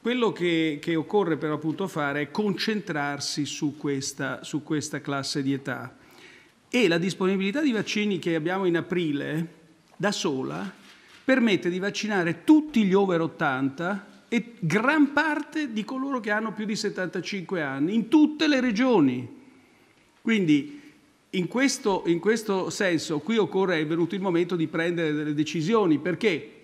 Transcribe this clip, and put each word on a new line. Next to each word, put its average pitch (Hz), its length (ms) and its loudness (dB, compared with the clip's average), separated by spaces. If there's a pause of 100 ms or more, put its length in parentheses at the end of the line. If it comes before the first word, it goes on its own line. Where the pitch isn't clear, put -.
Quello 233 300 0
che, 165 500 0
che 170 140 -2
occorre 165 400 0
però 151 180 -4
appunto 156 320 -4
fare 147 360 -2
è 143 100 -6
concentrarsi 156 1120 -2
su 147 300 -4
questa, 135 680 -4
su - 220 -6
questa 147 360 -4
classe 139 440 -4
di 139 80 0
età. 127 440 -6 (720)
E 240 200 4
la 170 100 4
disponibilità 196 640 0
di 294 80 2
vaccini 208 480 0
che 165 160 -2
abbiamo 180 300 -2
in 170 120 2
aprile, 156 720 -2 (500)
da 190 140 0
sola, 151 580 -4 (560)
permette 233 460 4
di 185 80 -2
vaccinare 190 640 -2
tutti 302 400 6
gli 185 120 6
over 190 260 4
ottanta 160 1040 -2
e - 320 -2
gran 262 540 4
parte 302 600 -2
di 214 120 -4
coloro 262 340 -4
che 214 140 -2
hanno 220 200 -2
più 214 120 -6
di 214 100 -2
settantacinque 185 880 -4
anni, 139 320 -2
in 226 140 0
tutte 302 400 4
le 269 120 4
regioni. 196 680 4 (920)
Quindi 170 600 2 (500)
in 180 160 -2
questo, 226 600 0
in 170 120 2
questo 196 520 0
senso 165 500 -2
qui 226 160 -2
occorre, 185 420 2
è 156 80 0
venuto 165 300 -2
il 190 40 -4
momento 180 360 0
di 165 100 0
prendere 165 460 -2
delle 151 200 -2
decisioni. 160 680 2
Perché? 175 640 -2